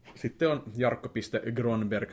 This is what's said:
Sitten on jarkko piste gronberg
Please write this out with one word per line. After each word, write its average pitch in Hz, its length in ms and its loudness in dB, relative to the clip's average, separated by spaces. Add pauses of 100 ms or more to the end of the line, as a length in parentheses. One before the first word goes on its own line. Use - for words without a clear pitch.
(140)
Sitten 156 360 0
on 147 120 0 (140)
jarkko 120 320 2
piste 110 340 -2 (120)
gronberg 110 580 2